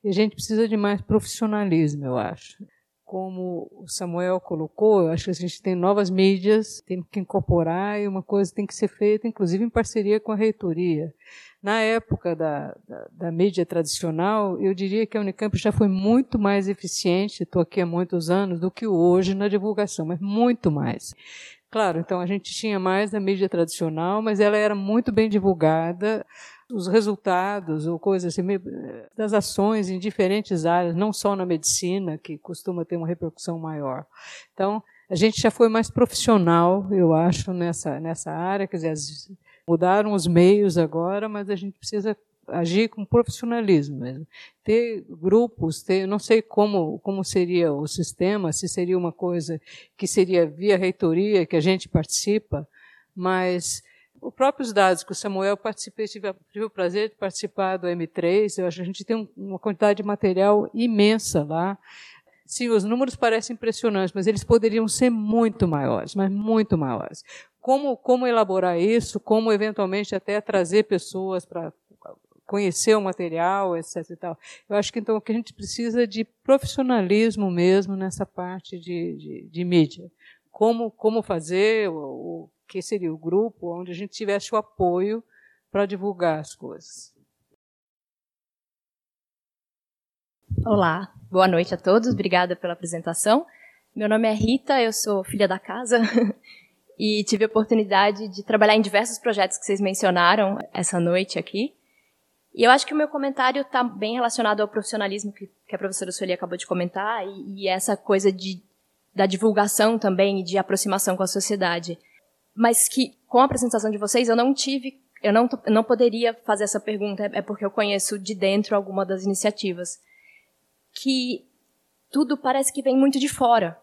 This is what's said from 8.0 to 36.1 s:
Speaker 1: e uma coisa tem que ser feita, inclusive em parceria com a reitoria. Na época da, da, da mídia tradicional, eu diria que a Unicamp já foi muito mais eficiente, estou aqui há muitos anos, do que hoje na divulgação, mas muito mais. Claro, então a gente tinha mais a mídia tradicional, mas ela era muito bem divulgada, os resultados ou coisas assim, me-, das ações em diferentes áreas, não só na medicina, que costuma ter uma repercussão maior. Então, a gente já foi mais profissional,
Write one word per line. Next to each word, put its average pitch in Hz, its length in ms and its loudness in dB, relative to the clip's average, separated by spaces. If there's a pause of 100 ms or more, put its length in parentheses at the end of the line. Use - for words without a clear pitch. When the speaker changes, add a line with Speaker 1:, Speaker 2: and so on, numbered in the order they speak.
Speaker 1:
e 208 80 -2
uma 190 140 -4
coisa 196 300 0
tem 202 140 -6
que - 80 -14
ser 208 140 -2
feita, 214 400 0
inclusive 190 340 0
em 233 60 0
parceria 214 500 0
com 214 140 -4
a 208 40 -2
reitoria. 175 760 0 (480)
Na 214 180 0
época 220 540 -2
da, 151 420 -4 (120)
da, - 240 -14
da 170 180 -6
mídia 175 340 2
tradicional, 180 960 -2
eu 196 140 2
diria 202 320 0
que - 100 -8
a 208 40 0
Unicamp 196 360 -2
já 214 140 0
foi 214 160 4
muito 214 520 2
mais 196 280 2
eficiente, 190 760 -2
estou 175 200 0
aqui - 180 -2
há 175 60 0
muitos 170 440 -2
anos, 185 280 0
do 180 120 -2
que - 160 -8
hoje 180 480 4
na 202 140 -2
divulgação, 196 580 -2
mas 170 120 -4
muito 214 520 2
mais. 135 440 -4 (560)
Claro, 190 280 0
então 170 220 -4
a 175 60 -4
gente 202 260 -6
tinha 208 260 -4
mais 190 360 0
a 208 40 -2
mídia 190 300 0
tradicional, 170 720 -2
mas 214 160 0
ela 208 180 4
era 208 200 2
muito 214 340 0
bem 220 180 2
divulgada, 175 960 0 (460)
os 190 160 -6
resultados 190 1000 0
ou 170 120 -4
coisas 180 340 0
assim, 185 100 -2
me-, 190 180 -2 (560)
das 214 160 -2
ações 202 580 0
em 185 80 -6
diferentes 190 640 0
áreas, 170 300 2
não 202 180 0
só 202 220 -2
na 190 100 -2
medicina, 180 720 -2
que 151 220 -14
costuma 175 460 -8
ter 175 120 -6
uma 165 120 -4
repercussão 170 500 -6
maior. 147 480 -8 (460)
Então, 202 280 -2 (300)
a 180 60 -2
gente 208 240 2
já 220 100 4
foi 233 180 4
mais 220 220 0
profissional, 190 1000 4